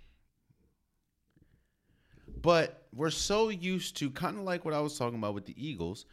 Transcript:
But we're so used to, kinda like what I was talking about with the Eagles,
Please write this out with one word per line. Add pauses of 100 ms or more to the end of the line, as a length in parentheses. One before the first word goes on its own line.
(2500)
But
we're
so
used
to,
kinda
like
what
I
was
talking
about
with
the
Eagles,